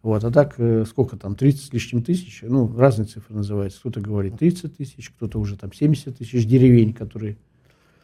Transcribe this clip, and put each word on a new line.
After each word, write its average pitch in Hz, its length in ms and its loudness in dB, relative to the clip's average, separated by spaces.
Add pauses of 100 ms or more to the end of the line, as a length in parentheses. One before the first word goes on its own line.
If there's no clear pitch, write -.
Вот, 110 220 -2
а 117 80 -2
так, 139 280 2
э, 113 260 2
сколько 127 320 -4
там, 101 180 -8
тридцать 139 340 0
с - 40 -12
лишним 120 300 -4
тысяч, 175 400 -6
ну, 117 340 0
разные 110 300 2
цифры - 280 -18
называются. 101 440 -6
Кто-то 107 220 -8
говорит 101 360 -4
тридцать 170 400 -2
тысяч, - 320 -14
кто-то 110 300 -8
уже 101 180 -6
там - 160 -14
семьдесят 143 440 -2
тысяч 120 280 -2
деревень, 120 480 6
которые, 107 440 -10 (680)